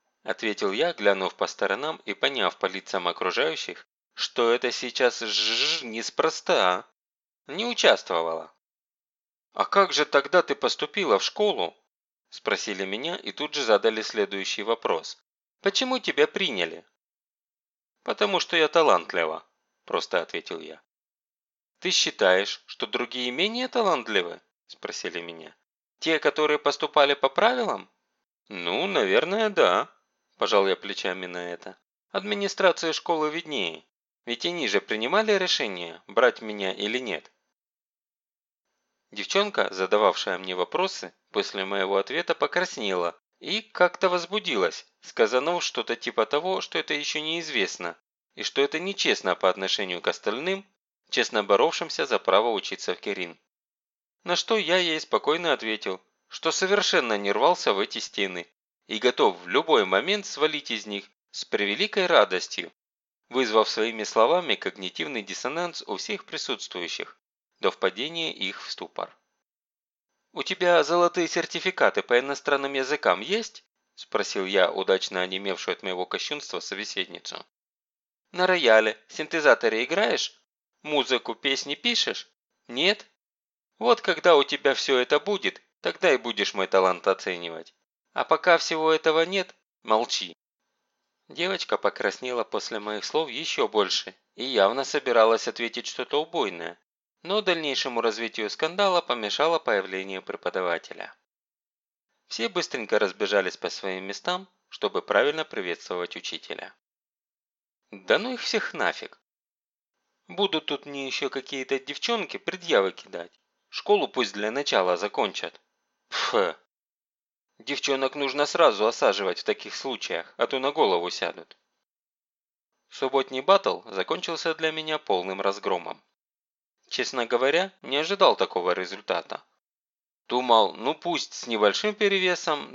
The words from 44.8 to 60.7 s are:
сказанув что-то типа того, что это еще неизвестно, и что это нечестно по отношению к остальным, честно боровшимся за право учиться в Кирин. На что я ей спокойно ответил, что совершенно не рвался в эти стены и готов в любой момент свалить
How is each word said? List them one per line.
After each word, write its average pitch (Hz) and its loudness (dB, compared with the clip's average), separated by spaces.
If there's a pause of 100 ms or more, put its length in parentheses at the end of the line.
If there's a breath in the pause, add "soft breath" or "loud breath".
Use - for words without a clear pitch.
сказанув 127 0
что-то 120 -4
типа 113 0
того, 185 -2
что - -6
это 160 -2
еще 147 -4
неизвестно, 151 -4 (380)
и - -10
что - 0
это 143 0
нечестно 160 0
по 95 2
отношению 92 -4
к - -2
остальным, 156 -4 (440)
честно 113 0
боровшимся 143 2
за 120 0
право 110 4
учиться 95 -4
в - -18
Кирин. 92 -8 (840)
На 175 -2
что 226 0
я 180 2
ей 165 0
спокойно 156 0
ответил, 110 -4 (260)
что - -4
совершенно 185 2
не 101 0
рвался 123 4
в 95 0
эти 117 -4
стены 92 -6 (400)
и 107 -6
готов 113 2
в 90 -16
любой 135 4
момент 151 0
свалить 147 -4